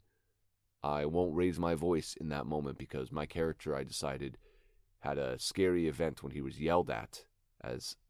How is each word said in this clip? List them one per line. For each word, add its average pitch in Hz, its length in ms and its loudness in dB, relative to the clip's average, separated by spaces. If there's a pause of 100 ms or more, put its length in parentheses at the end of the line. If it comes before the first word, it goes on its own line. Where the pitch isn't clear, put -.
(800)
I 73 240 0
won't 82 300 2
raise 87 240 4
my 85 160 2
voice 80 440 2
in 80 100 -4
that 71 180 -2
moment 73 300 -2
because 67 340 -6
my 76 140 -2
character, 80 500 -2
I 69 80 -2
decided, 67 540 -4 (640)
had 71 160 -2
a 64 200 0
scary 90 500 4
event 76 360 -2
when 69 80 -8
he 71 100 -6
was 65 180 -6
yelled 85 300 4
at 57 360 -8 (380)
as - 320 -8 (140)